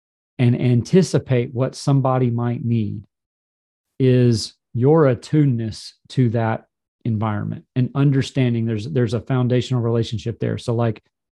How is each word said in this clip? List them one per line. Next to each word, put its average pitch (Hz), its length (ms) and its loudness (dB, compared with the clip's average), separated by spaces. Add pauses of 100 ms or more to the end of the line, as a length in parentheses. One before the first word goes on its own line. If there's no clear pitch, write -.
(380)
and 123 220 2
anticipate 127 920 0
what 127 200 -4
somebody 131 560 0
might 120 320 -4
need 107 420 -2 (920)
is 123 560 2 (200)
your 143 320 4
attuneness 120 880 -2 (160)
to 127 200 2
that 113 360 -2 (380)
environment 107 600 -4 (100)
and 123 200 0
understanding 131 720 0
there's, 110 240 -4
there's 120 240 0
a 110 60 -2
foundational 123 640 -2
relationship 113 560 -4
there. 110 200 -4
So, 120 160 -4
like, 113 280 -2 (360)